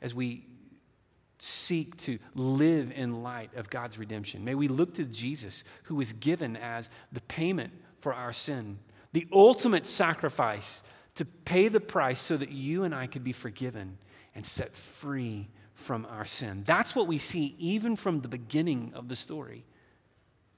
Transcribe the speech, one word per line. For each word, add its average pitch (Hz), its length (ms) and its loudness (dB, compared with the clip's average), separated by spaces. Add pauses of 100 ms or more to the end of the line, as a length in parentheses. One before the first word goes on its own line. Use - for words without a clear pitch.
as 120 120 -6
we 123 320 -6 (920)
seek - 600 -2
to 120 200 -6 (160)
live 135 600 4
in 120 280 -4
light 120 320 -10
of 110 160 -10
God's 117 280 -8
redemption. 104 460 -8
May 127 100 -2
we 139 140 2
look 160 260 2
to 160 100 -4
Jesus, 120 600 -8 (200)
who 156 100 -8
was 127 180 -2
given 131 440 -2
as 117 340 -8 (220)
the 123 100 -10
payment 165 500 -2 (280)
for 139 120 -2
our 123 200 -8
sin, 113 460 -6 (340)
the 170 200 0
ultimate 208 540 10
sacrifice 135 960 0 (320)
to 165 100 -4
pay 185 440 4
the 208 120 4
price 131 400 0
so 165 160 0
that 139 140 -4
you 143 340 -2
and 160 100 0
I 131 120 -4
could 127 180 -8
be 127 80 -2
forgiven 107 680 -8 (360)
and 104 100 -12
set - 300 -6
free 120 760 -6 (260)
from 113 360 -4
our 107 140 -8
sin. 101 420 -6
That's 180 280 2
what 220 120 2
we 160 120 0
see 147 400 -2
even 214 380 0
from 170 240 0
the 127 80 -6
beginning 127 640 -2
of 123 140 -12
the 127 80 -6
story. 120 480 -10 (920)